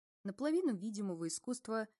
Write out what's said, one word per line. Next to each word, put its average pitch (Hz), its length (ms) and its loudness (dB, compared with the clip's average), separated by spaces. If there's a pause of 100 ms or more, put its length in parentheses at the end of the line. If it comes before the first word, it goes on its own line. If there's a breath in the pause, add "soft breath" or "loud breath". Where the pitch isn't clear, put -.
(240)
наполовину 294 500 2
видимого 190 540 -2
искусства, 220 600 -4 (120)